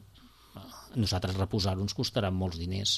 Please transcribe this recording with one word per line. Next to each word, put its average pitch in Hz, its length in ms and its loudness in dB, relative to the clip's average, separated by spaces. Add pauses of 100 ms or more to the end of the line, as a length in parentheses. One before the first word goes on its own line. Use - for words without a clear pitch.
(920)
nosaltres 95 440 2
reposar-ho 95 480 2
ens - 120 -2
costarà 107 360 0
molts 92 280 0
diners. 95 360 0